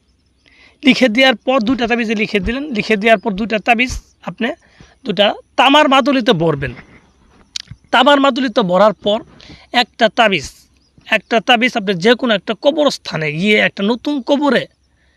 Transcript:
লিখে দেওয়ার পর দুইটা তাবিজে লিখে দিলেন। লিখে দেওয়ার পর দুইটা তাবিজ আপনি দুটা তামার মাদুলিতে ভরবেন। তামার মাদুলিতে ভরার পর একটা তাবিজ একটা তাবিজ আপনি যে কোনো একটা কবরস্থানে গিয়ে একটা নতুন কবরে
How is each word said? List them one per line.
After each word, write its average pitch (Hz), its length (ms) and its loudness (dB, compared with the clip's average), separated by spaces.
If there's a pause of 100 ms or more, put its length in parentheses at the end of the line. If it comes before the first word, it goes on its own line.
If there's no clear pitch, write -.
(840)
লিখে 254 260 4
দেওয়ার 247 360 2
পর 262 120 0 (100)
দুইটা 240 200 -2
তাবিজে 226 280 -2
লিখে 208 240 -2
দিলেন। 233 240 -4 (140)
লিখে 220 200 -2
দেওয়ার 220 260 2
পর 226 160 -4
দুইটা 220 200 -4
তাবিজ 240 320 -2 (380)
আপনি 220 200 -6 (560)
দুটা 202 200 0 (300)
তামার 285 380 4
মাদুলিতে 262 400 0 (100)
ভরবেন। 139 300 -2 (1160)
তামার 277 280 4
মাদুলিতে 262 420 0
ভরার 190 320 2
পর 214 260 -4 (640)
একটা - 280 -2
তাবিজ 190 380 0 (600)
একটা 226 340 -2
তাবিজ 247 340 0
আপনি 202 180 -2
যে 185 220 2
কোনো 240 180 -2
একটা 202 280 -4
কবরস্থানে 285 720 -2
গিয়ে 202 280 2
একটা 196 240 -2
নতুন 247 380 -4
কবরে 269 420 0 (540)